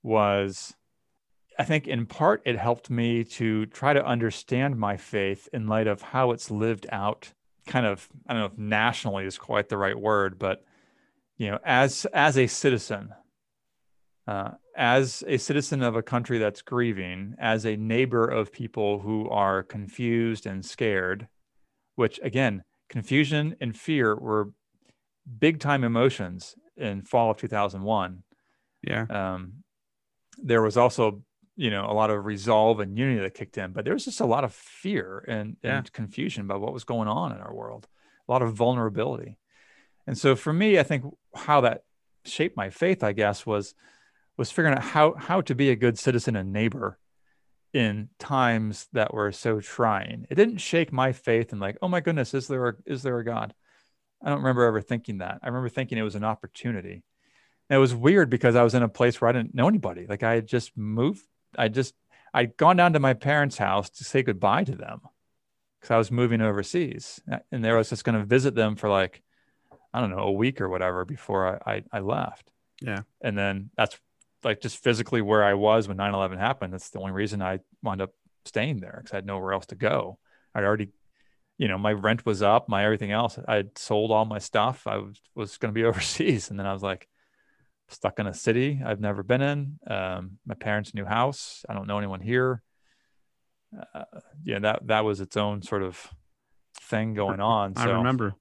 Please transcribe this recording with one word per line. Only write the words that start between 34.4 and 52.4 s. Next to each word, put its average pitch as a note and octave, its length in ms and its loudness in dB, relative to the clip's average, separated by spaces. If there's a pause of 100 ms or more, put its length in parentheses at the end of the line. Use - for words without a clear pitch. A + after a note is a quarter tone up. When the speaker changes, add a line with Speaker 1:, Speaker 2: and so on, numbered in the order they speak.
Speaker 1:
of A2+ 100 -4
fear G#2 720 -6
and, G#2+ 380 -6
and C3 220 -2
Speaker 2:
Yeah. - 60 -20
Speaker 1:
confusion A2 500 -6
about G2 180 -4
what A2 120 -4
was A#2+ 120 -12
going A2+ 240 -2
on C3 240 -2
in G2+ 60 -12
our - 140 -14
world, A2+ 360 -14 (400)
a B2 40 2
lot B2+ 100 4
of A#2 120 0
vulnerability. A#2 840 0 (680)
And C3 100 -4
so C3+ 200 4
for D3+ 160 -4
me, G3 260 4
I C#3+ 60 4
think C3+ 200 -2 (300)
how D3 280 4
that A#2+ 200 2 (420)
shaped - 320 -2
my G2 140 -4
faith, F3+ 320 0
I G#2 100 2
guess, G#2 320 0
was, G#2 300 -2 (640)
was C3 140 -4
figuring D#3 240 4
out A#2+ 80 -4
how, D#3 300 4
how E3+ 280 0
to C#3 140 -2
be C#3 140 4
a A#2+ 60 4
good A2+ 220 2
citizen A#2+ 380 0
and F#2+ 160 -4
neighbor G#2+ 440 -2 (800)
in G#2+ 340 0 (120)
times A2+ 720 0
that A2 200 0
were G#2 200 0
so A2 280 -2
trying. A2+ 680 -2
It C3+ 60 0
didn't G#3+ 220 4
shake - 340 0
my C3 180 2
faith A2+ 400 0
and G#2 100 -8
like, G2 220 -4
"Oh F#3 60 -2
my F3+ 120 0
goodness, D3 340 -2
is C3 120 -2